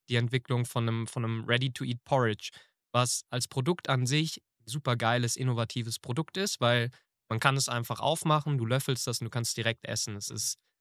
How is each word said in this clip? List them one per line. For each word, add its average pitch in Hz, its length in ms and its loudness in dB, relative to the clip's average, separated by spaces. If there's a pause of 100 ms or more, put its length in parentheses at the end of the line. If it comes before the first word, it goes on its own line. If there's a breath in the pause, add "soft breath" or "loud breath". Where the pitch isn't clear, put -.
die 123 80 0
Entwicklung 120 480 2
von 117 240 0
einem, 113 180 0
von 117 180 -4
einem 113 200 -2
Ready-to-Eat 123 600 0
Porridge, 117 460 2 (420 loud breath)
was 123 380 0
als 123 180 -4
Produkt - 400 -2
an 127 180 2
sich 151 320 0 (220)
ein - 80 -20
supergeiles, 120 680 2
innovatives 117 640 -2
Produkt 135 380 -6
ist, 196 240 -2
weil 120 300 4 (380 soft breath)
man 110 120 0
kann 135 160 4
es 135 120 0
einfach 117 320 -4
aufmachen, 151 580 2
du 117 60 0
löffelst 127 420 0
das 120 140 -4
und 117 60 -6
du 110 40 -8
kannst 117 260 -4
direkt 113 280 -2
essen. 110 320 -4
Es 101 140 -8
ist, - 280 -6 (220)